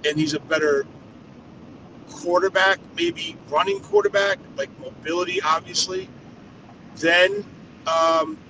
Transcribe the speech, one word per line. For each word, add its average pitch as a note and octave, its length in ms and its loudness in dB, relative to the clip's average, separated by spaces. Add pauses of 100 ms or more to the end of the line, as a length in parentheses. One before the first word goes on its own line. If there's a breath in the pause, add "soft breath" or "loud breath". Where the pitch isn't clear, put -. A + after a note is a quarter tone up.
and D3+ 120 0
he's D#3 160 0
a D3+ 60 -4
better D3+ 460 0 (1200)
quarterback, F#3 720 2 (160)
maybe E3+ 420 -4 (120)
running F3+ 320 0
quarterback, G3+ 580 2 (180)
like C5+ 120 -6 (100)
mobility, F3 640 -4
obviously, F3 680 -4 (880)
than, F3+ 460 4 (440)
um, E3 500 2 (120)